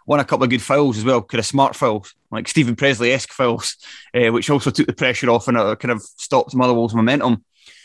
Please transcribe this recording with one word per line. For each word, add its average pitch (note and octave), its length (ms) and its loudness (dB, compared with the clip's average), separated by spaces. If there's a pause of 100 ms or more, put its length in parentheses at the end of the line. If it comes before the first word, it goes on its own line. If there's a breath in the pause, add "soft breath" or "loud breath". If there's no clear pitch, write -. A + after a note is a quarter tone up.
won D3 140 2
a C3+ 60 0
couple C3 180 0
of B2 60 0
good B2 120 0
fouls C#3 360 0
as G#2+ 80 -6
well, B2+ 160 2
kind A2+ 180 -4
of G#2+ 60 -4
smart C#3 300 0
fouls, G#2+ 400 -2 (160)
like A2 160 -8
Stephen A#2+ 280 0
Presley-esque B2+ 560 0
fouls, A#2 460 -2 (380 loud breath)
uh, A#2+ 160 4
which A#2 180 -2
also C3+ 220 2
took - 160 0
the B2 60 -4
pressure B2+ 360 -2
off A#2 180 2
and, A#2+ 100 2
uh, G#2+ 180 0
kind B2 160 -6
of G#2+ 100 -4
stopped - 540 -4
Motherwell's A#2+ 400 0
momentum. A#2+ 480 0 (420 soft breath)